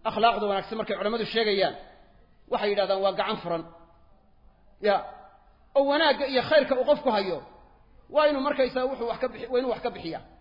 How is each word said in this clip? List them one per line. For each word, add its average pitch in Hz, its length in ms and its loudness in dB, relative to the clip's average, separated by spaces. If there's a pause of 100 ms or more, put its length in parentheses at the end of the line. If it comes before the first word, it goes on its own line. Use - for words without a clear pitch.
Akhlaaqda 214 400 2
wanaagsan 202 320 -4
markay 202 200 -4
culamadu 214 280 -2
sheegayaan, 208 500 0 (720)
waxay 208 220 -2
yidhahdaan 196 320 2
waa 196 120 2
gacan 202 240 -2
furan. 165 260 -6 (1160)
Ya. 202 140 4 (800)
Oo 277 120 6
wanaagga 285 400 2
iyo 262 160 0
khayrka 269 320 4
uu 247 100 0
qofku 285 260 2
hayo, 190 260 0 (720)
waa 302 180 4
inuu 285 140 2
markaysaa 262 440 0
wuxuu 233 220 -4
wax 220 120 -4
ka 254 80 -2
bixi-, 240 220 -10
waa 247 100 0
inuu 254 120 -2
wax 196 100 -6
ka 160 80 -4
bixiyaa. 165 340 -10 (180)